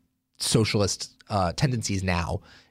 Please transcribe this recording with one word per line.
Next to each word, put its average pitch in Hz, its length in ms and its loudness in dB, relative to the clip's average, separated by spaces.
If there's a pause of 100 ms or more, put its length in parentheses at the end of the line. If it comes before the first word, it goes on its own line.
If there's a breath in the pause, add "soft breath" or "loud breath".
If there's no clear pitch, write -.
(380)
socialist, - 720 0 (180)
uh, 92 280 0
tendencies 107 480 0
now 87 360 0 (300 loud breath)